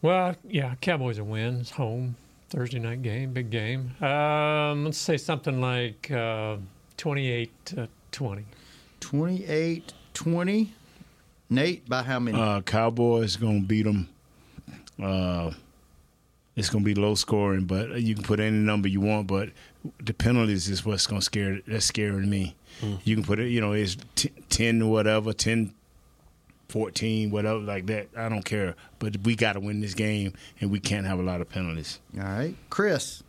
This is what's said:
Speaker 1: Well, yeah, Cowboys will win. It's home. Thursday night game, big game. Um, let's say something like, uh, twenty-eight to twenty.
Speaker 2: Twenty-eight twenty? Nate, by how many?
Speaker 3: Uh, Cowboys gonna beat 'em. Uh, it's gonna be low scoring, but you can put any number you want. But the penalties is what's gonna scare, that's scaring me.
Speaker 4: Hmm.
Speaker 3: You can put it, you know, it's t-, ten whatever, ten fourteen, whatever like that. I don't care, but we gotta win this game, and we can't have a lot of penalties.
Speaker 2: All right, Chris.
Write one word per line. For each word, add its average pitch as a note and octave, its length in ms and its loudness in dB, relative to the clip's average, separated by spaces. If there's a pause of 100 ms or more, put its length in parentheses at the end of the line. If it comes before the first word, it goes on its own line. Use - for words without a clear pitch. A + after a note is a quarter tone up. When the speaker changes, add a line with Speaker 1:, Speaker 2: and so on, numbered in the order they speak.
Speaker 1:
Well, F3+ 340 2 (120)
yeah, C#3 320 0
Cowboys B2+ 380 0
will G#2 100 -6
win. A2+ 320 -2
It's A#2+ 100 -8
home. B2 460 -4 (340)
Thursday B2 280 -4
night A#2 240 -4
game, B2+ 300 -4
big B2 180 -4
game. B2 520 -4
Um, D3 800 2
let's D#3 140 -4
say E3 180 0
something C#3 440 -2
like, B2 500 -2
uh, A2 460 -2 (400)
twenty-eight C3 540 -2 (160)
to B2 220 -6 (240)
twenty. G#2 320 -6 (560)
Speaker 2:
Twenty-eight E3 920 -2 (220)
twenty? F3+ 580 2 (760)
Nate, D3 380 2
by B2+ 140 0
how B2+ 180 0
many? A2+ 200 0
Speaker 3:
Uh, G#2+ 220 2
Cowboys A#2 720 4
gonna G#2+ 240 2
beat G#2+ 260 2
'em. G2+ 220 2 (920)
Uh, F2+ 480 0 (1040)
it's G#2 140 -2
gonna G#2+ 140 2
be G#2 100 4
low G#2 220 4
scoring, G2+ 480 2
but G2+ 360 -2
you A2+ 140 2
can G#2 100 -6
put G#2+ 160 2
any G#2+ 160 4
number G#2+ 320 4
you G2 120 2
want. G#2 260 2
But G2 240 0 (520)
the G#2+ 120 -4
penalties G#2+ 540 2
is F#2+ 180 -2
what's G#2 200 0
gonna G2+ 160 0
scare, G2 440 -2
that's G#2+ 200 -2
scaring G2+ 440 0
me. F#2+ 240 0 (260)
Speaker 4:
Hmm. G#2 140 -2 (100)
Speaker 3:
You A2+ 120 4
can A2 80 0
put G2+ 160 0
it, A#2+ 100 -2
you A#2+ 100 2
know, G#2 120 2
it's G#2 240 0 (180)
t-, - 160 0 (180)
ten A2+ 400 4
whatever, G#2+ 440 4
ten A2 400 0 (960)
fourteen, A2 600 -2
whatever G#2+ 300 0
like G2+ 260 -4
that. G#2 300 -4
I A2+ 120 -4
don't G#2+ 160 -2
care, G2 300 -2 (240)
but G#2+ 260 -4
we A#2 120 6
gotta G#2+ 240 2
win G#2 200 -2
this G#2 140 -4
game, G#2 400 0 (260)
and G2+ 100 0
we G2+ 100 2
can't G2 260 -2
have F#2+ 120 0
a F#2 40 0
lot F2+ 180 -2
of E2 80 -6
penalties. E2 500 -6 (200)
Speaker 2:
All G2 60 -4
right, A2 300 -4 (140)
Chris. - 600 0